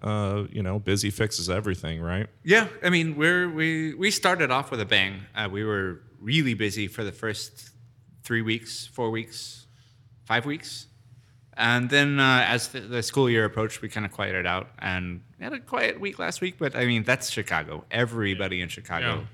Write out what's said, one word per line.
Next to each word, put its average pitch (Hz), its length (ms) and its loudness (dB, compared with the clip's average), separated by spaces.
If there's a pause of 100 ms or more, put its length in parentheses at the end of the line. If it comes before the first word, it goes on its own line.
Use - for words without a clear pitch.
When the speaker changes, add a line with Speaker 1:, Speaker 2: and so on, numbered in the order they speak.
Speaker 1:
uh, 104 480 0
you 107 100 -4
know, 95 160 -2
busy 101 320 0
fixes 98 400 -2
everything, 87 520 -2
right? 92 260 -2 (160)
Speaker 2:
Yeah, 208 240 6 (160)
I 180 80 4
mean, 165 240 2
we're, 175 340 4
we, 160 460 -2
we 196 160 0
started 180 400 2
off 135 180 0
with 123 100 -2
a 104 60 0
bang. 95 360 4 (140)
Uh, 107 160 -2
we 101 120 -2
were 95 380 -2 (200)
really 131 320 2
busy 104 340 -2
for - 160 -8
the 98 80 -4
first - 600 -8 (520)
three 113 200 0
weeks, 110 500 -2
four 117 160 -2
weeks, - 560 -10 (600)
five 117 200 2
weeks. - 400 -8 (720)
And 120 340 4
then, 143 300 4
uh, 131 280 6
as 120 200 2
the, 131 140 -10
the 117 200 -4
school 131 260 2
year 113 180 4
approached, 107 360 -2
we 113 80 -8
kinda 107 200 -4
quieted 95 360 -4
out 90 220 -2 (100)
and 90 440 -4 (200)
had 240 120 -8
a 269 60 -8
quiet - 400 -2
week 196 200 -8
last 170 220 -4
week. 180 180 -6
But, 139 160 -2
I 123 100 2
mean, 117 200 2
that's 127 260 0
Chicago. 78 580 -4
Everybody 98 720 0
in 87 80 -6
Chicago. 104 640 -4